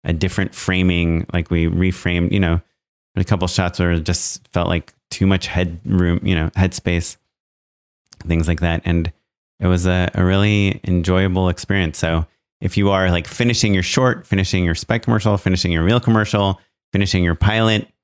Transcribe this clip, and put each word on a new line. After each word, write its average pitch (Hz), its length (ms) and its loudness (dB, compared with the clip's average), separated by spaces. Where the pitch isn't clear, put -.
a 82 100 -2
different 92 440 -2
framing? 87 760 0
Like, 85 200 -2
we 82 160 0
reframed, 87 640 0
you 98 80 0
know, 85 200 2
a 92 80 -2
couple 90 240 0
shots 87 320 -2
where 87 140 2
it 85 100 2
just - 460 -4
felt 87 200 -2
like 87 240 -4
too - 140 -2
much 95 220 2
headroom, 90 800 0
you 95 100 0
know, 80 220 -2
headspace, 87 600 -2
things 82 220 0
like 82 120 0
that. 82 240 -2
And 85 280 0
it - 60 -2
was 90 200 2
a, 90 280 2
a 92 100 2
really 101 600 2
enjoyable 92 640 0
experience. 90 500 -2
So 82 280 0
if 98 160 -4
you 101 140 2
are, 95 200 2
like, 87 160 0
finishing 117 480 0
your 92 80 0
short, 127 440 0
finishing 92 380 0
your 85 100 0
spec - 280 -4
commercial, 107 360 0
finishing 92 340 -2
your 82 120 0
real 117 160 2
commercial, 104 600 0
finishing 95 300 0
your 85 120 2
pilot 110 540 0